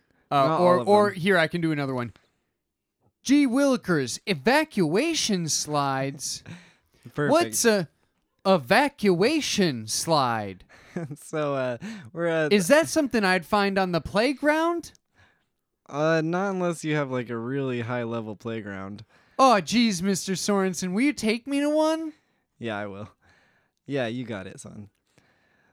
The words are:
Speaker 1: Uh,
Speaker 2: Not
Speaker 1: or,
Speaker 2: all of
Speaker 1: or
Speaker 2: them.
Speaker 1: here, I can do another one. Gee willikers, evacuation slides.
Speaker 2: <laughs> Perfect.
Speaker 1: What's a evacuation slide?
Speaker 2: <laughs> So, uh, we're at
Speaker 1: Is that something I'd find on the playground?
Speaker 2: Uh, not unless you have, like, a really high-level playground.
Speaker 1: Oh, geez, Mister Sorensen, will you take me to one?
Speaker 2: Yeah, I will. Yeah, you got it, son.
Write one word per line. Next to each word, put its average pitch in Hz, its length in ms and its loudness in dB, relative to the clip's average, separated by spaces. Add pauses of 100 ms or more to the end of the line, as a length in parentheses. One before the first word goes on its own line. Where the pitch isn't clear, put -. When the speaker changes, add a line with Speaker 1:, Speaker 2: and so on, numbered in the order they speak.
(300)
Speaker 1:
Uh, 143 180 4
Speaker 2:
Not 160 120 0
Speaker 1:
or, 180 160 6
Speaker 2:
all 175 60 0
of 120 60 -2
Speaker 1:
or 208 240 6
Speaker 2:
them. 190 80 -12
Speaker 1:
here, 185 200 4
I 160 80 4
can 175 140 -4
do 160 100 0
another 139 240 -2
one. 120 180 -6 (1080)
Gee 285 240 4
willikers, 226 800 0
evacuation 208 1200 0
slides. 139 920 -4 (320)
Speaker 2:
<laughs> - 400 -20
Perfect. 147 160 0
Speaker 1:
What's 311 340 2
a 208 220 4 (580)
evacuation 190 1400 2
slide? 113 800 0
Speaker 2:
<laughs> - 40 -20 (500)
So, 147 320 -4
uh, 127 220 -4 (340)
we're 170 140 -4
at 160 260 0
Speaker 1:
Is 190 160 2
that 302 220 6
something 247 340 0
I'd 185 220 2
find 202 340 0
on 185 140 0
the 160 80 0
playground? 302 920 0 (960)
Speaker 2:
Uh, 160 340 0
not 175 280 -2
unless 180 340 -4
you 151 140 -2
have, 139 120 -2
like, 123 200 -4
a 120 80 -4
really 127 420 -4
high-level 117 560 -6
playground. 101 720 -10 (340)
Speaker 1:
Oh, 240 220 4
geez, 190 420 0
Mister 190 300 -2
Sorensen, 190 580 -2
will 214 120 -2
you 294 100 0
take 226 340 -4
me 277 140 -2
to 294 80 0
one? 311 420 0 (480)
Speaker 2:
Yeah, 110 180 -6
I 104 100 -6
will. 98 220 -12 (760)
Yeah, 135 220 -4
you 123 180 -8
got 98 220 -10
it, 92 120 -16
son. 101 300 -18 (840)